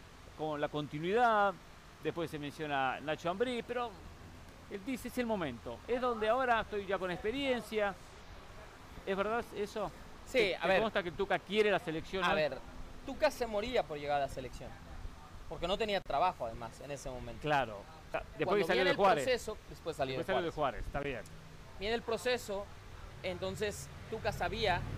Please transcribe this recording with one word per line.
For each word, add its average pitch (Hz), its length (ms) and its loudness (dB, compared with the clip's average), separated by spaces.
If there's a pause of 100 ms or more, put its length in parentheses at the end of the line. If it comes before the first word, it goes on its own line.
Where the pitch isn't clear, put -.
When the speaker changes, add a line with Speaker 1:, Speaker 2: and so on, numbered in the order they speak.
(380)
Speaker 1:
con 151 240 -2
la 147 80 2
continuidad, 196 840 4 (500)
después 156 280 -2
se 151 80 -6
menciona 139 600 0
Nacho 156 280 -2
Ambriz, 233 380 0
pero 240 240 -2 (800)
él 196 140 -6
dice, 247 240 -4
"Es - 80 -8
el 247 80 2
momento, 139 520 -2 (100)
es 247 140 0
donde 226 280 2
ahora 240 320 4
estoy 202 240 -4
ya 185 120 0
con 180 140 0
experiencia". 220 840 2 (1120)
¿Es 190 120 2
verdad 214 260 2 (120)
eso? 196 360 -2 (340)
Speaker 2:
Sí, - 140 2
Speaker 1:
¿Te, 190 160 6
Speaker 2:
a - 60 -4
Speaker 1:
te 170 60 2
Speaker 2:
ver. 190 140 8
Speaker 1:
consta 214 220 2
que 175 80 -4
Tuca 190 280 2
quiere 208 320 4
la 175 80 6
selección? 165 440 -2
Speaker 2:
A 170 100 4
ver, 147 240 2 (480)
Tuca 277 260 4
se 247 160 -2
moría 220 360 2
por 151 140 -4
llegar 147 200 2
a 139 80 2
la 131 40 0
selección, 123 400 -8 (800)
porque 165 180 -2
no 196 100 2
tenía 208 220 2
trabajo 147 460 2
además 117 360 -6
en 139 100 -8
ese 139 180 -6
momento. 120 320 -8
Speaker 1:
Claro, 127 400 2 (300)
después - 340 -2
Speaker 2:
Cuando 185 120 4
Speaker 1:
que 196 80 6
salió 190 100 4
Speaker 2:
viene - 100 6
Speaker 1:
de 185 60 6
Speaker 2:
el 185 60 2
Speaker 1:
Juárez. 175 280 8
Speaker 2:
proceso, - 320 2 (120)
después - 280 -6
salió 131 200 0
Speaker 1:
Después 127 100 -2
Speaker 2:
de 190 60 2
Speaker 1:
salió 180 120 2
de 151 100 -2
Speaker 2:
Juárez. 127 280 2
Speaker 1:
Juárez, - 40 -6
está 147 120 -2
bien. 135 220 -2 (580)
Speaker 2:
Viene 214 160 0
el 233 80 0
proceso, 226 640 0 (580)
entonces 190 640 -2 (220)
Tuca 220 220 -2
sabía 208 500 2 (160)